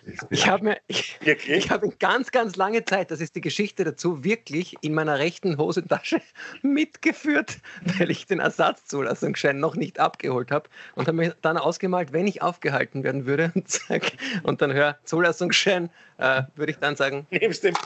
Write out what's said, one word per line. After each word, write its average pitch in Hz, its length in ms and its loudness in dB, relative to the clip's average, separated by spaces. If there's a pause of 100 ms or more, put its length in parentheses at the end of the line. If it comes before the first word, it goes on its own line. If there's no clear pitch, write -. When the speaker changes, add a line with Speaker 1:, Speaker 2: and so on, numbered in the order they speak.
(300)
Speaker 1:
Ich - 180 2
habe 190 160 2
mir, 214 220 0
ich, - 400 -6
Speaker 2:
Wirklich? 151 400 2
Speaker 1:
ich - 60 0
habe 208 160 0
ihn - 120 -6
ganz, 220 320 2
ganz 220 240 0
lange 214 300 0
Zeit, 190 240 0
das 156 100 -6
ist 160 160 -6
die 175 60 -6
Geschichte 202 420 -2
dazu, 156 400 -2
wirklich 180 580 -2
in 151 120 -2
meiner 156 240 2
rechten 165 400 0
Hosentasche 170 640 0 (200)
<laughs> - 200 -16
mitgeführt, 294 960 0 (400)
weil 175 140 2
ich - 160 -6
den 175 120 0
Ersatzzulassungsschein 139 1200 0
noch 156 160 0
nicht 156 240 -4
abgeholt 131 520 0
habe 147 180 -2 (240)
und 143 140 -2
habe 165 100 2
mir 165 240 0
dann 165 160 2
ausgemalt, 170 560 0
wenn 180 140 2
ich - 160 -4
aufgehalten 139 600 -2
werden 135 220 -2
würde 151 260 2
<laughs> - 40 0
und 185 140 -2
sag, - 340 -2 (400)
und 139 180 0
dann 143 100 2
hör, 143 320 2
Zulassungsschein, 175 840 2 (300)
äh, 131 240 2 (120)
würde 147 160 -2
ich 151 60 -4
dann 143 180 0
sagen, 139 360 0
Speaker 2:
Nimmst 196 320 0
den 180 120 4 (100)